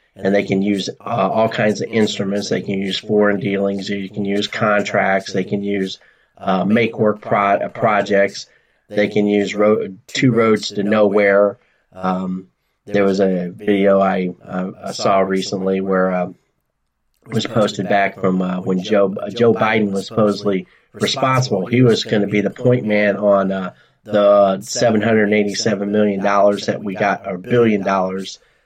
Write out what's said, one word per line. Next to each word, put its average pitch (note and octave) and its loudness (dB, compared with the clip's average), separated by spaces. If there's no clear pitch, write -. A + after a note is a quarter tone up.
And F#2+ -2
they G2+ 2
can G2 0
use, G2 -2
uh, A2 -4
all A2 2
kinds G#2+ -2
of - -6
instruments. G#2 -2
They G2+ -2
can G2 -6
use G2 -4
foreign G#2 2
dealings. G2 -2
You G2 -6
can G2+ -6
use G2+ -2
contracts. G2 0
They F#2 -2
can G2+ -4
use, G2 -4
uh, F#2+ -2
make A2 0
work G#2+ 0
pro-, A2 0
uh, G2+ 2
projects. G2+ 0
They - 0
can G#3 0
use G#2 0
ro-, G#2 2
two - 0
roads A2 2
to G2+ -4
nowhere. G2+ 2
Um, F#2 -6
there G2+ 2
was G2 2
a F#2 0
video G2 2
I, F#2 0
uh, F#2+ -8
I F#2+ -10
saw G2+ 0
recently F#2+ -2
where, F#2+ 0
uh, F2+ -4
was A2 -4
posted G#2 -2
back G2 0
from, F#2 0
uh, F#2 -4
when F#2+ -2
Joe, G2+ 0
uh, G#2 -8
Joe A#2 2
Biden A2 0
was F#2+ -6
supposedly G2+ 0
responsible. A#2+ -2
He B2 4
was A2+ 4
gonna A2 0
be G2+ 0
the G2 -2
point B2 0
man G#2 2
on, G2 2
uh, F#2+ -6
the G2+ 4
seven A2 0
hundred A2 2
eighty-seven G2+ 0
million G#2 2
dollars G2+ 2
that - -4
we G2 -8
got, G2+ -2
or F#2+ -6
billion A2 2
dollars F#2+ -4